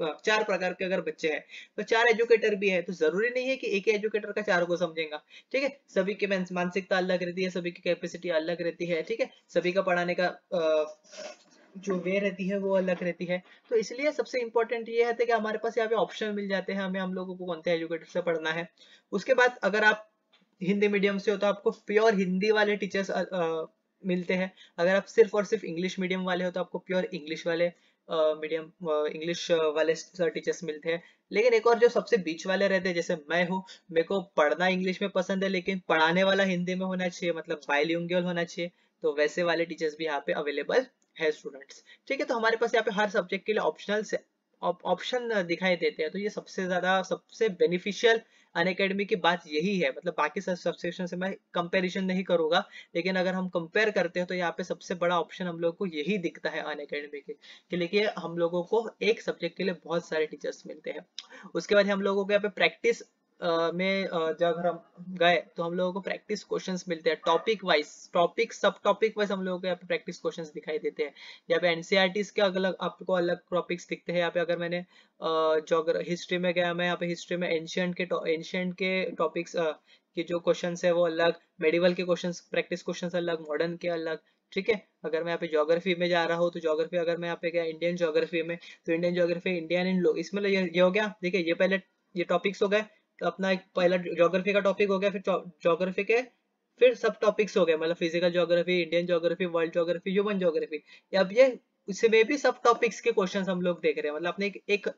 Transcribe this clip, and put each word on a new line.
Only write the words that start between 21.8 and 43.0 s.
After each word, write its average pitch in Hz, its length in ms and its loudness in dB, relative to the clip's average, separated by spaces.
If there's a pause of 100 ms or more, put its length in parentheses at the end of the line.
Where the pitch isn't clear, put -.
हिंदी 190 380 2
वाले 208 240 4
teachers, 196 360 -4
अ, 185 120 -2 (100)
अ, 165 320 -2 (400)
मिलते 180 280 -2
हैं। 185 220 -2 (220)
अगर 180 180 2
आप 190 100 0
सिर्फ 214 300 4
और 202 100 2
सिर्फ 202 180 -4
English 180 360 -6
medium 185 240 -2
वाले 180 220 -2
हो 180 60 -4
तो 185 80 -6
आपको 180 200 -6
pure 185 260 -2
English 156 420 -8
वाले, 170 180 0
अ, 175 100 -2 (360)
मीडियम, 156 520 0
अ, 156 420 -2
English, 165 460 -4
अ, 170 40 6
वाले 156 400 2
स-, - 260 -8
टीचर्स 160 420 -2
मिलते 160 280 -6
हैं। 170 120 -4 (280)
लेकिन 233 220 4
एक 220 140 4
और 226 120 6
जो 233 100 8
सबसे 233 280 2
beach 165 300 -4
वाले 190 200 2
रहते 190 220 2
हैं, 175 60 -2
जैसे 170 220 -2 (120)
मैं 175 200 2
हूँ, 185 140 -2 (280)
मेरे 165 120 2
को 190 180 0
पढ़ना 156 460 2
English 185 340 0
में 196 100 -2
पसंद 190 320 -2
है 196 60 0
लेकिन 185 380 -4
पढ़ाने 165 360 4
वाला 196 200 4
हिंदी 180 320 0
में 185 100 -4
होना 185 220 -4
चाहिए, 175 260 -4
मतलब 160 340 -6
bilingual 170 560 0
होना 175 200 -2
चाहिए, 170 280 -8 (300)
तो 151 140 0
वैसे 151 280 2
वाले 165 220 2
teachers 160 320 -4
भी 160 80 -6
यहाँ 143 220 -4
पे 175 60 -2
available 147 520 0 (340)
है 156 120 2
students, 139 520 -12 (240)
ठीक 269 120 -4
है। 294 60 -2
तो 277 100 -2
हमारे 226 220 2
पास 233 180 0
यहाँ 220 80 4
पे 226 80 -2
हर 208 180 0